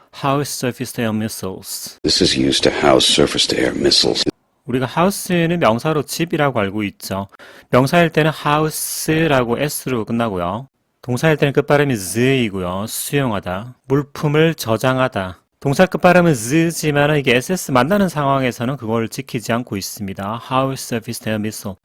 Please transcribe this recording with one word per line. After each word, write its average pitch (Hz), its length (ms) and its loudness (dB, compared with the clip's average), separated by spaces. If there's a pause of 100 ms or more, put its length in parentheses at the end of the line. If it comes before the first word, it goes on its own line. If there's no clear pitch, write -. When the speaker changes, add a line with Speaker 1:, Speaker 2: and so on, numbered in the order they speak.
(240)
Speaker 1:
house 139 420 -2
surface-to-air 117 480 -4
missiles. - 880 -8
Speaker 2:
This 85 200 0
is 65 160 2
used 67 300 2
to - 40 2
house 67 380 4
surface-to-air 71 680 0
missiles. 69 460 2 (420)
Speaker 1:
우리가 127 300 -2
house는 175 640 0
명사로 135 440 2
집이라고 147 540 -2
알고 101 260 0
있죠. 98 440 -6 (420)
명사일 160 400 4
때는 156 220 2 (120)
house라고 151 1120 0
S로 131 460 -4
끝나고요. 110 640 -4 (360)
동사일 147 320 2
때는 143 160 2
끝발음이 143 460 2
즈이고요. 98 920 0
수용하다. 113 840 -4 (140)
물품을 151 680 2
저장하다. 113 840 -2 (220)
동사 143 240 2
끝발음은 180 480 4
즈지만은 147 840 2
이게 131 180 4
에스에스 165 360 -2
만나는 175 360 4
상황에서는 135 680 -2
그걸 113 320 -2
지키지 - 420 -6
않고 117 240 -2
있습니다. 98 640 -8 (100)
How 135 220 0
surface 120 500 -8
to 110 80 -4
air 110 80 -2
missile. 104 460 -8